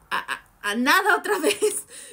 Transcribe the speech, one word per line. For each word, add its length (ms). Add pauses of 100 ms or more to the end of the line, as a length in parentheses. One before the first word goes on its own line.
a, 100
a, 520
a 40
nada 420
otra 220
<laughs> 20
vez 440 (280)